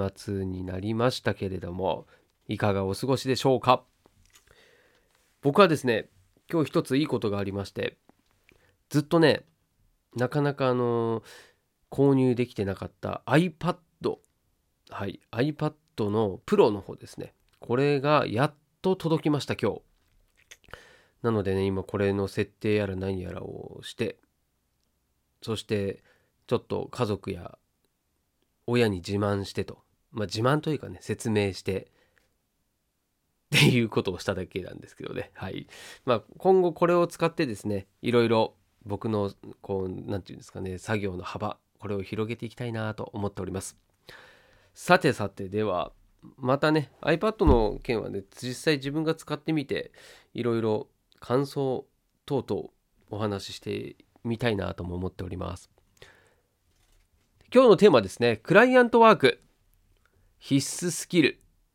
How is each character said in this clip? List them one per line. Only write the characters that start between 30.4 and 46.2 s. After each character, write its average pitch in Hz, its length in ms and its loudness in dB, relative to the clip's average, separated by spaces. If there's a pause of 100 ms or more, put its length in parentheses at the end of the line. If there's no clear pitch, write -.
慢 135 180 2
と 156 100 -6
い 151 60 -2
う - 40 -8
か 98 100 -14
ね、 98 120 -16
説 113 300 -6
明 101 220 0
し - 100 -14
て - 280 -6 (1600)
っ 135 40 4
て 143 80 8
い 123 120 4
う 113 100 0
こ 117 140 0
と 98 80 -4
を 87 80 -10
し - 40 -14
た 98 120 -2
だ 90 100 -6
け 92 160 -8
な 90 120 -14
ん - 60 -16
で - 80 -20
す - 80 -20
け - 120 -14
ど - 80 -10
ね。 90 180 -10
は - 160 -12
い。 92 160 -12 (400)
ま 123 100 2
あ、 107 80 -4 (140)
今 190 240 6
後 175 100 2
こ 165 140 0
れ 170 80 2
を 175 140 4
使 - 180 -4
っ 165 80 -2
て 160 140 -2
で 110 80 -6
す - 120 -10
ね、 101 200 -4 (160)
い 120 80 0
ろ 120 120 6
い 113 60 2
ろ 113 240 2 (320)
僕 107 240 -6
の、 101 240 -2 (280)
こ 95 240 -6
う、 92 40 -6
な 98 300 -8
ん - 20 -8
て - 120 -20
い - 20 -16
う - 20 -16
ん - 0 -
で - 60 -20
す - 80 -20
か 95 100 -12
ね、 92 160 -8
作 110 220 -4
業 95 180 -6
の 90 60 -10
幅、 90 340 -8 (220)
こ - 80 -12
れ 101 80 -4
を 98 80 -6
広 107 260 -6
げ 117 60 -8
て 120 100 -12
い 110 60 -12
き - 40 -20
た - 120 -10
い 120 40 -8
な 110 220 -6
と 110 180 -10
思 101 180 -6
っ - 40 -10
て - 80 -10
お 92 40 -6
り 92 60 -8
ま 95 80 -6
す。 - 160 -12 (1000)
さ 175 240 4
て 151 140 2
さ 101 160 -6
て、 98 200 -12
で 104 140 -2
は、 90 280 -4 (460)